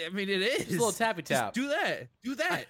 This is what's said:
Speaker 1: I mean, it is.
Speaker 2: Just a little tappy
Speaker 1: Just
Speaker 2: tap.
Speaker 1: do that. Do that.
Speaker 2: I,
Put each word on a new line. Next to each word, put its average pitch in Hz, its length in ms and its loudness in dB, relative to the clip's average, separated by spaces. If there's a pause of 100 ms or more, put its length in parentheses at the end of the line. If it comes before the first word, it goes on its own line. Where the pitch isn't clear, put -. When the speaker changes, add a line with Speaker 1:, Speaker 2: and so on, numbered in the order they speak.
Speaker 1:
I - 40 -6
mean, 196 180 -2
it 190 140 2
is. 254 160 2
Speaker 2:
Just - 120 -4
a - 20 0
little 196 200 4
tappy 220 300 0
Speaker 1:
Just 135 180 2
Speaker 2:
tap. 104 140 0
Speaker 1:
do 269 140 -2
that. 277 400 0 (160)
Do 262 100 -4
that. 330 180 0
Speaker 2:
I, 123 180 -2